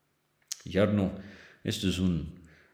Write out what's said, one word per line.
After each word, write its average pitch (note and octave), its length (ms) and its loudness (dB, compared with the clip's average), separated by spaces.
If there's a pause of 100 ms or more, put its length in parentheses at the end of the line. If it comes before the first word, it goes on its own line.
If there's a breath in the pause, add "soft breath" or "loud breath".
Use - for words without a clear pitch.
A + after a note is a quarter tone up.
(640)
Yerno, G2 480 2 (500 loud breath)
esto G2 240 -2
es F2 120 0
un E2 420 -2 (340 soft breath)